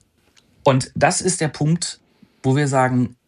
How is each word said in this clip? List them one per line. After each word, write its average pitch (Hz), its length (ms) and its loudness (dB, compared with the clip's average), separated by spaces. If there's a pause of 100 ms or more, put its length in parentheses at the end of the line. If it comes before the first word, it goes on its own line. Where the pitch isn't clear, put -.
(640)
Und 135 320 2
das 151 280 0
ist 180 180 -4
der 156 80 -2
Punkt, 156 520 -4 (420)
wo 131 140 2
wir 147 120 0
sagen, 127 480 0 (120)